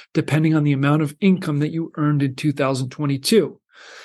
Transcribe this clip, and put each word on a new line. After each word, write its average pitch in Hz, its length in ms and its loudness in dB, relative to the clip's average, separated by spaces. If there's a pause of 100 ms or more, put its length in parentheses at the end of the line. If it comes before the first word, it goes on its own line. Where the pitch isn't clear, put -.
(160)
depending 156 400 2
on 151 80 2
the 147 80 2
amount 143 320 2
of 147 180 -6
income 185 380 2
that 151 100 -2
you 165 260 -6
earned 147 280 0
in 135 100 -2
two 147 180 -2
thousand 135 380 -2
twenty-two. 139 720 0 (440)